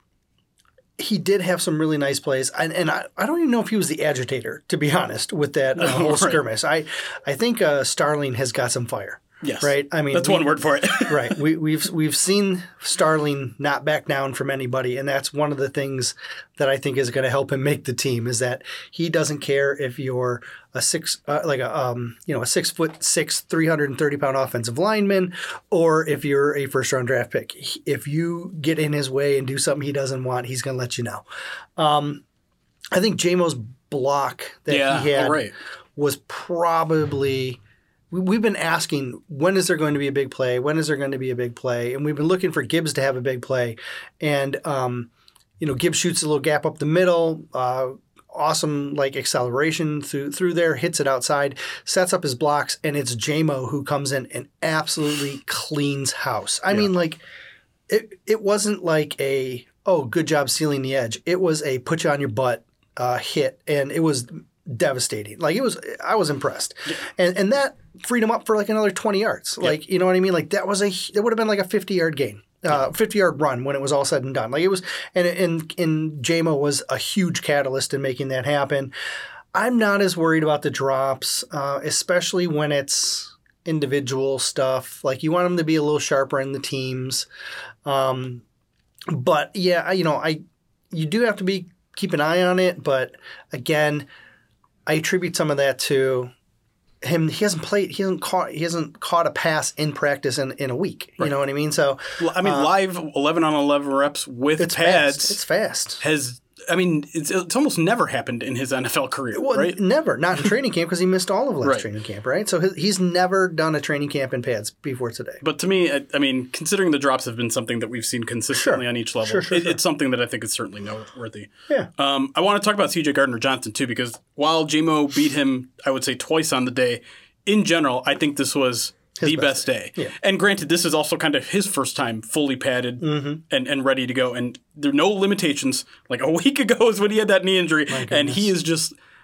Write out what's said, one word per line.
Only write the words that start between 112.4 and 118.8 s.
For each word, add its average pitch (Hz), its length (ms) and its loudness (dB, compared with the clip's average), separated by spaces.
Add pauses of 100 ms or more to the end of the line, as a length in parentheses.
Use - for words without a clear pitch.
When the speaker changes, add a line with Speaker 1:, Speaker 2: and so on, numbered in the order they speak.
Speaker 1:
So 175 100 2
his, 190 160 0
he's 185 240 0
never 185 480 2
done 160 280 0
a 147 60 0
training 147 280 -2
camp 135 240 -2
in 127 80 -2
pads 113 280 -2
before 123 420 -6
today. - 300 -12
Speaker 2:
But 151 180 0
to 175 80 -2
me, 185 220 4
I, 139 240 0
I 147 60 0
mean, 131 320 0
considering 180 400 0
the 139 80 2
drops 139 260 2
have 117 120 -6
been 120 120 -2
something 117 300 -2
that 110 100 -4
we've 117 160 -8
seen 117 200 -4
consistently 123 580 0